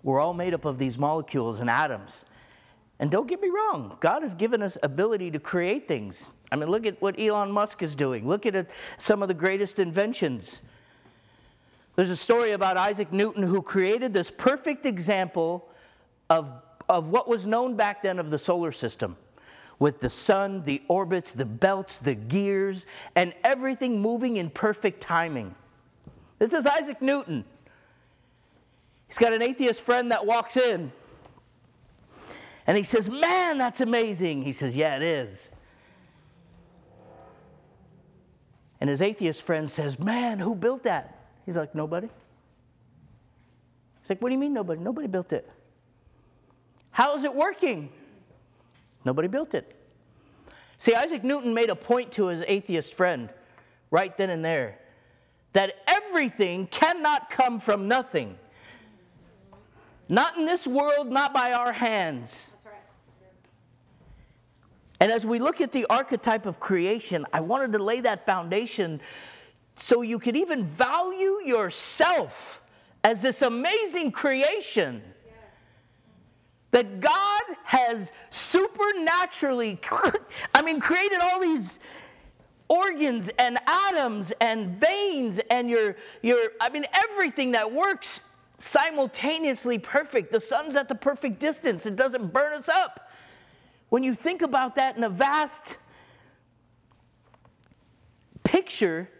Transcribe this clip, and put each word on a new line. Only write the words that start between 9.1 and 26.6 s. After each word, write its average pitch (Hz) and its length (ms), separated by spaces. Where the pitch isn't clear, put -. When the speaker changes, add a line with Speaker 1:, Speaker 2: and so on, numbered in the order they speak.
Speaker 1:
of 196 80
the 185 60
greatest 190 440
inventions. 175 840
There's 180 140
a 180 80
story 233 360
about 190 260
Isaac 196 340
Newton, 208 300
who 185 180
created 208 540
this 180 160
perfect 277 560
example 175 840
of, 160 200
of 165 220
what 240 180
was 214 180
known 233 300
back 208 240
then 185 180
of 156 120
the 151 80
solar 170 340
system, 107 440
with 139 220
the 123 80
sun, 196 540
the 139 260
orbits, 180 440
the 127 120
belts, 185 540
the 131 160
gears, 190 720
and 180 200
everything 254 560
moving 233 360
in 175 120
perfect 208 540
timing. 156 520
This 233 160
is 302 100